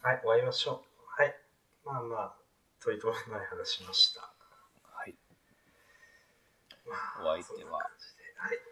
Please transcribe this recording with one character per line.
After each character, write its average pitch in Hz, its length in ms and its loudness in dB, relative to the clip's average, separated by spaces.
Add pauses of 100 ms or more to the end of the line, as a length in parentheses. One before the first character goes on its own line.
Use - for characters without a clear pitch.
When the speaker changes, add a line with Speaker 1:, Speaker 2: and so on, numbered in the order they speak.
Speaker 1:
は 127 120 4
い、 - 80 2
終 113 80 2
わ 113 80 10
り 127 60 6
ま 127 80 2
し - 160 0
ょ - 160 -4 (340)
う。 147 40 6
は 143 60 10
い。 - 80 -4 (500)
ま 135 120 -4
あ 123 40 -2
ま 113 160 -4
あ、 101 180 -6 (460)
取 110 140 2
り 107 60 -8
留 113 100 2 (160)
め 107 100 -6
な - 60 -4
い - 40 -8
話 - 220 -6
し - 140 -4
ま - 100 -10
し - 200 6
た。 - 80 -14 (640)
Speaker 2:
は - 220 -10
い。 - 100 -12 (1700)
Speaker 1:
ま - 80 -6
あ、 - 280 -4
Speaker 2:
お 78 100 4
相 87 100 -2
手 - 0 -
は、 - 20 -10
Speaker 1:
そ - 80 -12
ん 87 60 -8
な 80 180 -6
感 740 220 -4
じ - 180 -20
で。 - 60 -20 (140)
は 466 160 -2
い。 480 60 -4 (120)